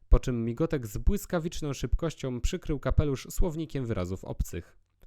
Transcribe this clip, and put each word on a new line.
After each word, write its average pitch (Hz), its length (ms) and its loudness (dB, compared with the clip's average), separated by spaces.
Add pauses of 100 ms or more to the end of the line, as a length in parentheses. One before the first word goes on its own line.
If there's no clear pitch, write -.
po 123 100 10
czym 120 260 0
Migotek 120 420 -2
z 113 100 -6
błyskawiczną 160 760 0
szybkością 135 680 -4
przykrył 165 380 -2
kapelusz 139 500 2
słownikiem 151 560 0
wyrazów 95 400 -2
obcych. - 520 -6 (300)